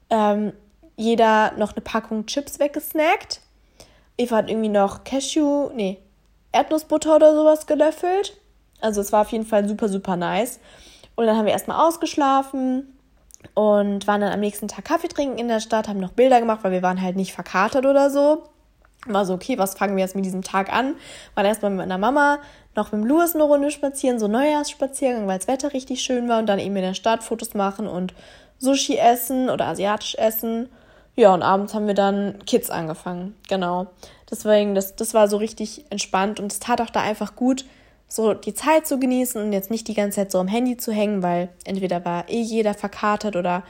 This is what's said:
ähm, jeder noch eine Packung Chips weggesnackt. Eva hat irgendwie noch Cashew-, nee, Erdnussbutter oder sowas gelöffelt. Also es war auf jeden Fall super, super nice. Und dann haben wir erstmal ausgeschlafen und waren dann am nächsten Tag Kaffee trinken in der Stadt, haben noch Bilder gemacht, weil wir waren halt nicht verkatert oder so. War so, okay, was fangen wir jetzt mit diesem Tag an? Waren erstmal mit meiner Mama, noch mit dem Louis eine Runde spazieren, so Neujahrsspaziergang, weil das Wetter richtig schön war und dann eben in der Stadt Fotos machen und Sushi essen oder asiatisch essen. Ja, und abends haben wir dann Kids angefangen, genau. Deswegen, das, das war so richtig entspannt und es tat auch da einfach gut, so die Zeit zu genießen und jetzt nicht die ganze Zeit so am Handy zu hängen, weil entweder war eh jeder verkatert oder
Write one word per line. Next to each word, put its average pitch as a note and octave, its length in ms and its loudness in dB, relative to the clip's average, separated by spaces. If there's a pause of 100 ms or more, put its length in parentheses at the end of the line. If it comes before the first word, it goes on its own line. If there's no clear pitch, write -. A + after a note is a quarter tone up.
(120)
ähm, G#3 420 2 (420)
jeder A3 580 4
noch G#3 180 -2
eine A3 100 -10
Packung A3 460 -6
Chips - 320 -6
weggesnackt. D#4 840 -2 (760)
Eva A#3+ 180 0
hat G#3+ 140 2
irgendwie A3 200 -2
noch G3 340 0
Cashew-, C#4+ 680 0
nee, G3+ 240 -4 (540)
Erdnussbutter D#4 640 2
oder D#4 180 10
sowas D#4 320 4
gelöffelt. D#4 720 0 (420)
Also G#3+ 220 -2
es G3+ 100 -6
war G#3+ 100 4
auf G#3+ 100 -2
jeden A3 140 -4
Fall G#3 220 2
super, G#3+ 220 -2
super F#3+ 260 -2
nice. F3+ 440 -2 (560)
Und A#3 100 0
dann A3 100 4
haben A3 100 2
wir G3 80 2
erstmal - 340 2
ausgeschlafen C4+ 1040 -2 (640)
und G3+ 500 2
waren G#3 160 0
dann F#3+ 120 0
am F#3+ 60 -4
nächsten G#3 280 -4
Tag - 180 -14
Kaffee E4 220 -2
trinken C#4 320 -4
in A#3+ 80 -4
der A3 140 0
Stadt, A3 260 -2
haben G3+ 120 -4
noch F3+ 120 -6
Bilder B3+ 280 6
gemacht, A3+ 240 0
weil F#3+ 100 0
wir F3+ 100 0
waren F#3 180 0
halt F#3 140 -2
nicht F#3+ 180 -4
verkatert G#3 520 0
oder C#4 260 4
so. D4 320 2 (640)
War G3+ 200 0
so, F#3 80 -2
okay, A3+ 240 -4
was F#3+ 180 -2
fangen G3 200 -2
wir F#3+ 80 0
jetzt F#3 120 -4
mit G3 100 -4
diesem F#3 160 -6
Tag G3 300 -4
an? C4+ 240 0 (380)
Waren G3+ 120 0
erstmal G#3 260 0
mit F#3+ 80 -4
meiner F#3 180 -4
Mama, C#4+ 420 2 (360)
noch G#3 160 -2
mit G#3 100 -2
dem A3 60 0
Louis E4 260 2
eine D#4 100 2
Runde C#4+ 280 4
spazieren, C#4 480 -2
so G#3+ 80 0
Neujahrsspaziergang, C4+ 1000 0
weil F#3+ 120 -2
das - 80 -12
Wetter C4+ 260 -2
richtig B3+ 280 -6
schön A#3+ 280 -2
war A3+ 100 2
und A3+ 80 0
dann G3 120 2
eben G3+ 160 -4
in F#3+ 60 -2
der F#3 120 -2
Stadt A#3 300 0
Fotos - 300 -8
machen G3 340 -4
und F3+ 260 -6 (460)
Sushi C4+ 380 0
essen B3 520 2
oder - 180 0
asiatisch F#3+ 480 -4
essen. A3+ 540 -2 (460)
Ja, G#3 180 8
und F3 80 0
abends G3 320 0
haben G#3 140 -4
wir G3+ 80 0
dann G3+ 500 0
Kids A#3+ 240 -2
angefangen, F3+ 640 -8 (120)
genau. F3+ 400 -2 (420)
Deswegen, G#3 460 2
das, G3 200 -4
das - 180 -4
war G#3+ 140 6
so G#3 100 0
richtig G#3+ 520 -8
entspannt G3+ 500 -4
und G3+ 120 -6
es - 80 -8
tat A#3+ 220 -2
auch A#3 100 -6
da G#3 100 -2
einfach G#3+ 340 -4
gut, C4 300 0 (440)
so A3 240 0
die G3+ 200 -8
Zeit D#4 340 2
zu C#4 120 -2
genießen B3+ 420 0
und G#3+ 100 -2
jetzt G3 200 -2
nicht A3+ 160 -6
die G#3+ 60 -6
ganze G3+ 240 -2
Zeit G3 140 -2
so F#3 80 0
am F#3 80 0
Handy A#3 300 -2
zu - 140 -6
hängen, G#3 320 0
weil F3 260 -2 (160)
entweder F3+ 400 -4
war F3 240 -6
eh A#3 120 -2
jeder A3 320 0
verkatert G#3 600 -2
oder F3+ 340 -2